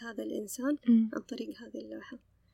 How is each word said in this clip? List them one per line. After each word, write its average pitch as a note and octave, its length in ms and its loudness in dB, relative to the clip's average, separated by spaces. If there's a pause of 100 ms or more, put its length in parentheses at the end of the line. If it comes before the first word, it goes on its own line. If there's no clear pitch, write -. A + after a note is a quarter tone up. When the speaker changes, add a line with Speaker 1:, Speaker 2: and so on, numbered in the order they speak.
Speaker 1:
هذا A#3 200 -8
الإنسان A#3 540 -4 (120)
Speaker 2:
مم. A3+ 260 8
Speaker 1:
عن - 80 -6
طريق A#3 360 -10
هذه A3+ 200 -12
اللوحة. A3 400 -12 (360)